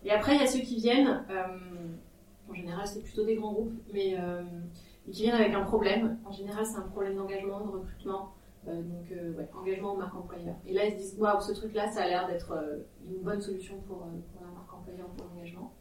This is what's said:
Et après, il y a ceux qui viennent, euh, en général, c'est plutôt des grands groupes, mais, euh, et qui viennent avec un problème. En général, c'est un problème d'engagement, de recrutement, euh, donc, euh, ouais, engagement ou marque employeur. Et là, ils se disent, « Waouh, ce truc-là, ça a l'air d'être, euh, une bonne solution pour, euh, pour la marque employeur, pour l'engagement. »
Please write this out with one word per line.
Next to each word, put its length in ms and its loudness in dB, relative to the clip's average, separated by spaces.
Et 80 4
après, 240 8
il 60 8
y 20 8
a 40 8
ceux 120 4
qui 160 -2
viennent, 540 6
euh, 280 -2
en 40 -10
général, 340 -6
c'est 140 -6
plutôt 220 -2
des 120 4
grands 180 -2
groupes, 180 0
mais, 260 2
euh, 220 -2
et 40 -10
qui 100 -6
viennent 140 4
avec 180 8
un 100 4
problème. 640 4
En 80 -10
général, 320 -2
c'est 120 -4
un 40 -6
problème 340 -2
d'engagement, 460 -4
de 80 -4
recrutement, 640 -6
euh, 140 -4
donc, 320 -8
euh, 240 -6
ouais, 100 -6
engagement 380 -2
ou 20 -2
marque 180 -4
employeur. 400 -8
Et 60 -4
là, 140 6
ils 40 4
se 60 -4
disent, « 220 -8
Waouh, 200 6
ce 140 -2
truc-là, 360 -2
ça 120 -2
a 60 2
l'air 200 2
d'être, 240 -4
euh, 280 -4
une 140 -6
bonne 160 0
solution 360 -6
pour, 120 -8
euh, 200 -10
pour 120 -14
la 60 -14
marque 220 -16
employeur, 340 -12
pour 260 -12
l'engagement. » 480 -12